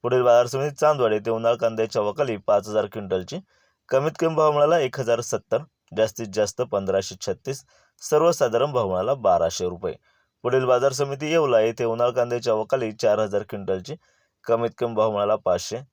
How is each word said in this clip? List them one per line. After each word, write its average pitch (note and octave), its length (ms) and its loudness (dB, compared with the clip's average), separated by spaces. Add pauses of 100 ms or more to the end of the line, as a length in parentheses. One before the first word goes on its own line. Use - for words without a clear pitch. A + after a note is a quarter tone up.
पुढील B2 200 2
बाजार A#2+ 240 6
समिती C3+ 280 -4
चांदवड C#3 380 2
येथे G#2+ 180 -2
उन्हाळ A2+ 240 2
कांद्याच्या A2+ 480 0
वकाली A2 340 -2
पाच G2+ 320 0
हजार G#2 180 0
क्विंटलची, F#2+ 520 -6 (500)
कमीत C#3 300 0
कमी E3 160 0
भाव D#3 180 4
मिळाला D3 260 4
एक C#3 220 -2
हजार A#2 200 0
सत्तर, A2+ 380 -4 (380)
जास्तीत A2 300 -2
जास्त G#2 360 -2
पंधराशे G2 520 -2 (120)
छत्तीस, C3 380 -8 (380)
सर्वसाधारण D3 680 2
भाव A#2 160 0
मिळाला F#2+ 260 0
बाराशे F2+ 540 0
रुपये. F2 260 -6 (480)
पुढील B2+ 220 0
बाजार B2+ 280 2
समिती C#3 380 -4
येवला C#3+ 300 4
येथे A2+ 240 0
उन्हाळ A#2 260 0
कांद्याच्या A#2+ 440 -2
वकाली A2 380 -2
चार G#2 260 0
हजार G#2 300 0
क्विंटलची, G2 460 -6 (500)
कमीत A#2 340 0
कमी A#2 160 -4
भाव A2 180 2
मिळाला G2+ 240 0
पाचशे F#2 420 -2 (140)